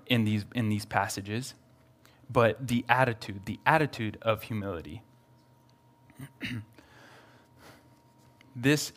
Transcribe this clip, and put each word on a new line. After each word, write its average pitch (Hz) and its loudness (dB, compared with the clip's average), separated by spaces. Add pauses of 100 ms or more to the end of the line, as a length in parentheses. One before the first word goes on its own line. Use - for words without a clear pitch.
in 120 4
these, 107 2
in 110 0
these 104 -2
passages, 104 -4 (720)
but 120 4
the 120 0
attitude, 113 2
the 107 -8
attitude 135 2
of 110 2
humility. 98 -8 (1400)
<clears throat> 113 -6 (1900)
This 139 2